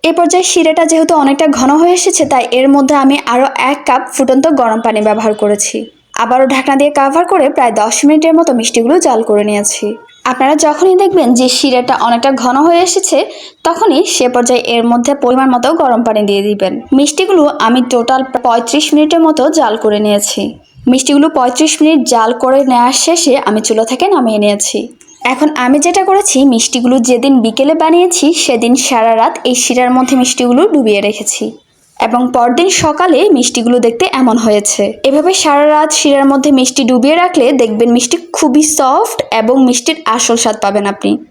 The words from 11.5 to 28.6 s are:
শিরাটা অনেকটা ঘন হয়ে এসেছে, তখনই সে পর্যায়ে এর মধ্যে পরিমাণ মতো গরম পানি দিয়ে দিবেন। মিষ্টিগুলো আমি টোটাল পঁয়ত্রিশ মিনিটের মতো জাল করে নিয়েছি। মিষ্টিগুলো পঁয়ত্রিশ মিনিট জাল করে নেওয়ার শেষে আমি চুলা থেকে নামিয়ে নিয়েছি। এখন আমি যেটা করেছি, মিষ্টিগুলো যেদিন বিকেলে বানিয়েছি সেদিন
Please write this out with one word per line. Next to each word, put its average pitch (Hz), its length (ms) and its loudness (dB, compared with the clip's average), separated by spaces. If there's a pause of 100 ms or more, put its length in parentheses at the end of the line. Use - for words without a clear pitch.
শিরাটা 247 380 0 (120)
অনেকটা 240 240 0 (120)
ঘন 247 140 0 (100)
হয়ে 339 220 4
এসেছে, 349 300 -2 (480)
তখনই 330 340 0 (140)
সে 254 200 0
পর্যায়ে 247 280 0 (120)
এর 233 160 0
মধ্যে 240 220 0 (100)
পরিমাণ 254 320 2
মতো 247 140 0 (140)
গরম 247 240 0
পানি 214 220 0
দিয়ে 202 200 0
দিবেন। 202 240 -2 (260)
মিষ্টিগুলো 311 460 0 (220)
আমি 247 140 2 (120)
টোটাল 254 300 0 (220)
পঁয়ত্রিশ 240 480 0
মিনিটের 302 340 2
মতো 302 160 0 (160)
জাল 226 160 0 (100)
করে 208 220 0
নিয়েছি। 202 360 -2 (500)
মিষ্টিগুলো 285 440 2
পঁয়ত্রিশ 254 440 0
মিনিট 311 200 4 (120)
জাল 226 180 2 (120)
করে 262 160 2 (120)
নেওয়ার 247 340 2
শেষে 320 300 0 (140)
আমি 214 180 0
চুলা 220 240 0
থেকে 262 140 0 (100)
নামিয়ে 226 300 0
নিয়েছি। 208 340 -2 (540)
এখন 285 160 0 (160)
আমি 269 220 2
যেটা 370 220 2
করেছি, 381 300 0 (140)
মিষ্টিগুলো 240 440 0 (120)
যেদিন 254 260 2 (100)
বিকেলে 269 300 0
বানিয়েছি 330 520 2 (180)
সেদিন 233 280 0 (140)